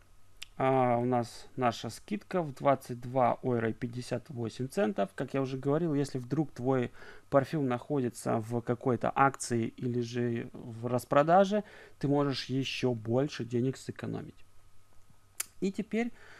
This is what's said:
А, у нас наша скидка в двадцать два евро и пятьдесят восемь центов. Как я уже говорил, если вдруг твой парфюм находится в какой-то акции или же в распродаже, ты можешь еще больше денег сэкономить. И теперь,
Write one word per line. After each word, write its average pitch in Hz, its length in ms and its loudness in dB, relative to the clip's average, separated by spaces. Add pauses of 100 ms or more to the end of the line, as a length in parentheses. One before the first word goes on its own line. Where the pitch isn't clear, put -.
(580)
А, 131 400 4
у 120 80 0
нас 120 420 -2 (100)
наша 120 320 0
скидка 190 520 -6
в 143 120 -6
двадцать 135 480 0
два 123 420 2
евро 117 260 0
и 107 40 -2
пятьдесят 120 560 -6
восемь 120 400 -6
центов. 202 460 0
Как - 180 -6
я 135 80 0
уже 135 160 -4
говорил, 143 360 2
если 139 240 0
вдруг 135 340 -2
твой 123 400 2 (380)
парфюм 139 380 4
находится 123 720 0
в 117 240 -2
какой-то 120 520 2
акции 120 640 2
или 123 240 -2
же 120 540 -2
в 117 340 -8
распродаже, 165 760 4 (340)
ты 147 80 0
можешь 143 380 2
еще 127 480 0
больше 120 500 -2
денег 123 320 0
сэкономить. - 720 -10 (1120)
И 196 140 0
теперь, 233 400 -4 (260)